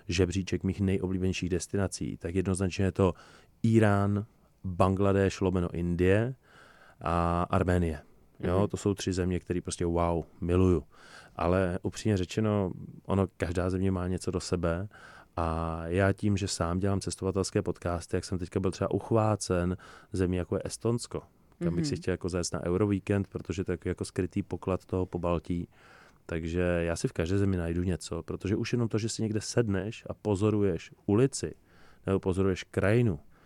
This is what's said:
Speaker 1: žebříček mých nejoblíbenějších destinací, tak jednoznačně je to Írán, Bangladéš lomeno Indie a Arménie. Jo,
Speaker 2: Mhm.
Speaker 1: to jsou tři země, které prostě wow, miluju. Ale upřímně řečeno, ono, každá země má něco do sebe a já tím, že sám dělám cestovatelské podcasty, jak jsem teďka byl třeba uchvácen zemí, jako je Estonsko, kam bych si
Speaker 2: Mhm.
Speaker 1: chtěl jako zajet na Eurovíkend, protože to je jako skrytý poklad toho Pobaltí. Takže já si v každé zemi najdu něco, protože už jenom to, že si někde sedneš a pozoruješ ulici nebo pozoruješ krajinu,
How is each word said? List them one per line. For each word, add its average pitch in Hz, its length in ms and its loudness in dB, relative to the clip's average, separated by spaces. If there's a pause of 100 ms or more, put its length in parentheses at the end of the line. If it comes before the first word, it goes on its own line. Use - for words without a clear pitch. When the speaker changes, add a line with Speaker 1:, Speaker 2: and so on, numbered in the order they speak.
Speaker 1:
žebříček 90 560 0
mých 95 160 -2
nejoblíbenějších 92 680 0
destinací, 87 680 -2
tak 87 180 -6
jednoznačně 95 500 0
je 92 80 2
to 92 220 4 (520)
Írán, 101 600 4 (380)
Bangladéš 95 760 2
lomeno 90 340 2
Indie 92 600 2 (640)
a 85 500 2
Arménie. 87 500 2 (400)
Jo, 90 180 0
Speaker 2:
Mhm. 101 100 4
Speaker 1:
to - 80 -6
jsou 101 180 0
tři - 180 -4
země, 90 280 0
které 90 200 -4
prostě 87 260 -4
wow, 85 380 0 (160)
miluju. 87 440 4 (520)
Ale 90 460 0
upřímně 104 340 -2
řečeno, 104 560 0 (340)
ono, 95 200 2 (100)
každá 87 340 0
země 95 200 0
má 90 180 -2
něco 92 220 -4
do 90 100 -2
sebe 87 480 -2 (480)
a 82 500 -2
já 95 260 4
tím, 104 240 0
že 95 120 -2
sám 85 300 -2
dělám 98 220 0
cestovatelské 95 600 -2
podcasty, 87 540 -4
jak 90 80 -2
jsem 92 140 -4
teďka 90 220 -4
byl 92 100 2
třeba 95 200 -2
uchvácen 101 840 0 (360)
zemí, 92 240 0
jako 90 200 -2
je - 80 -4
Estonsko, - 580 -4 (420)
kam 170 120 -2
bych 170 100 0
si 143 80 -2
Speaker 2:
Mhm. 156 80 -4
Speaker 1:
chtěl 92 100 -2
jako 90 160 -4
zajet 87 240 -2
na 87 120 -6
Eurovíkend, 98 640 0
protože 90 360 -6
to 90 80 -2
je 87 120 -2
jako 90 200 -4
skrytý 95 380 -2
poklad 92 420 -4
toho 92 220 -2
Pobaltí. 87 600 -2 (580)
Takže 82 340 -4
já 85 360 0
si - 120 -4
v - 40 -10
každé 87 260 0
zemi 98 180 2
najdu 85 260 -2
něco, 85 400 -4
protože 92 340 -2
už 107 160 -4
jenom 120 160 0
to, 113 100 -2
že 110 100 -2
si - 140 -6
někde 107 180 -2
sedneš 104 720 -2
a - 40 -10
pozoruješ 104 760 0 (160)
ulici 104 480 2 (520)
nebo 98 140 2
pozoruješ 95 440 0
krajinu, 101 540 2 (280)